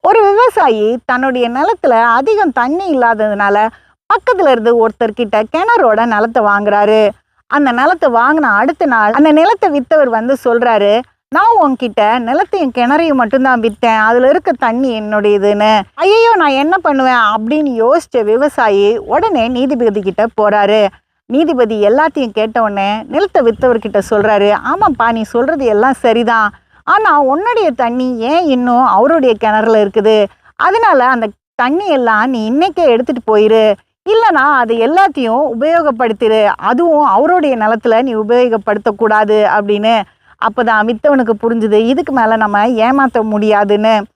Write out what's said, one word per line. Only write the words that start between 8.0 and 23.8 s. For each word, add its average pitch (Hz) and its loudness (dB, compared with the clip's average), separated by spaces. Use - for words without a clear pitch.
வாங்கின 254 0
அடுத்த 262 0
நாள், 220 0
அந்த 302 2
நிலத்தை 370 2
வித்தவர் 285 0
வந்து 233 -2
சொல்றாரு, 233 2
"நான் 349 2
உன்கிட்ட 226 -2
நிலத்தையும் 277 -2
கிணறையும் 285 0
மட்டும்தான் 254 0
வித்தேன், 220 0
அதுல 240 2
இருக்க 349 0
தண்ணி 240 -4
என்னுடையதுன்னு." 208 0
"ஐயையோ, 440 2
நான் 320 2
என்ன 294 0
பண்ணுவேன்?" 262 0
அப்படின்னு 240 -2
யோசிச்ச 254 0
விவசாயி 220 0
உடனே 262 -2
நீதிபதி 240 -2
கிட்ட 190 -4
போறாரு. 208 2
நீதிபதி 240 0
எல்லாத்தையும் 269 0
கேட்ட 220 -4
உடனே 202 -4
நிலத்தை 359 -2
வித்தவர்கிட்ட 226 0